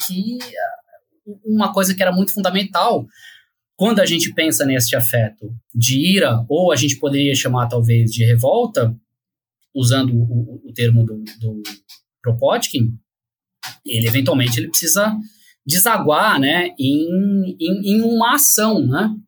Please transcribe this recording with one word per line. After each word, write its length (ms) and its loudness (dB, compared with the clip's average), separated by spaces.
que, 380 -6
ah, 920 -14
uma 280 0
coisa 220 -2
que 80 -2
era 80 2
muito 240 0
fundamental, 720 -2
quando 240 2
a 60 4
gente 280 -2
pensa 300 0
neste 320 0
afeto 580 -2
de 440 2
ira, 320 2
ou 240 2
a 40 2
gente 220 -2
poderia 380 0
chamar 320 -2
talvez 420 2
de 140 0
revolta, 680 2
usando 400 2
o, 100 2
o, 480 -4
o 20 -20
termo 320 2
do, 180 -6
do 220 -8
Kropotkin, 760 0
ele 200 0
eventualmente 520 0
ele 100 -6
precisa 480 0
desaguar, 760 2
né, 400 0
em, 840 0
em, 340 -2
em 80 4
uma 320 2
ação, 520 2
né? 280 0